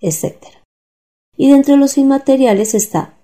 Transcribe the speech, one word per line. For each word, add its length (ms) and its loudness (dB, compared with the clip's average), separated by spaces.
etcétera. 640 -10
Y 140 0
dentro 240 4
de 40 4
los 180 0
inmateriales 760 0
está 400 -6